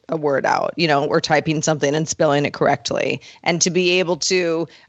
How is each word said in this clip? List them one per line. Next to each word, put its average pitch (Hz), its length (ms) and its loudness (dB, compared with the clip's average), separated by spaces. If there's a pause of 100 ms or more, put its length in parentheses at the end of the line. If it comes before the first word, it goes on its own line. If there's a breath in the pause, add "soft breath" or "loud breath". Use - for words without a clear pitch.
a 165 80 -4
word 143 280 0
out, - 300 0
you 165 120 0
know, 143 180 2
or 160 160 0
typing 151 400 0
something 147 340 0
and 156 120 -2
spelling 147 380 2
it - 80 -4
correctly. - 680 -2 (220 loud breath)
And 170 180 0
to 180 80 4
be 180 300 2
able 170 180 0
to, 170 500 -2 (220 loud breath)